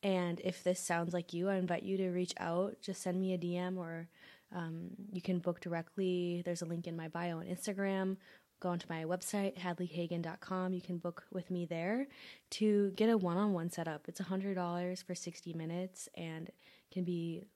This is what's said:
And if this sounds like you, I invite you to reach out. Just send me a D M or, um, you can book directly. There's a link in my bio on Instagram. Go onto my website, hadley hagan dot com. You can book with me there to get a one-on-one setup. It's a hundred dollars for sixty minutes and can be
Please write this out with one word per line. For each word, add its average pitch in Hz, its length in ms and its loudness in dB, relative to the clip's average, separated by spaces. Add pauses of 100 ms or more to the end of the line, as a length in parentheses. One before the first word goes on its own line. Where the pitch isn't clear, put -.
And 180 400 4
if 180 180 0
this 180 200 2
sounds 170 320 2
like 175 180 -2
you, 175 160 0
I 196 80 4
invite 180 280 2
you 190 120 0
to 190 140 2
reach 180 280 0
out. 175 440 0
Just 190 200 -6
send 185 200 0
me 185 100 2
a 185 60 2
D 175 180 0
M 180 220 0
or, 165 320 -6 (440)
um, 165 360 -6 (240)
you 180 80 -4
can 180 180 2
book 170 220 0
directly. 175 800 0
There's 175 180 -2
a 170 40 -4
link 170 200 -4
in 165 120 -4
my 160 100 -6
bio 170 300 -2
on 165 80 -6
Instagram. 190 720 0 (420)
Go 180 120 0
onto 175 180 -2
my 160 160 -2
website, 190 520 0
hadley 180 280 -2
hagan 170 360 -2
dot 165 200 -4
com. 185 320 0
You 180 80 -2
can 175 160 -4
book 170 340 -4
with 185 180 -6
me 175 160 0
there 190 420 0 (440)
to 202 460 6
get 220 120 6
a 226 80 8
one-on-one 180 520 4
setup. 165 400 -4
It's - 100 -12
a 196 40 0
hundred 190 320 0
dollars 180 460 0
for 180 140 -6
sixty 170 380 -8
minutes 170 600 -4
and 165 360 -8 (420)
can 180 140 0
be 170 400 -2 (100)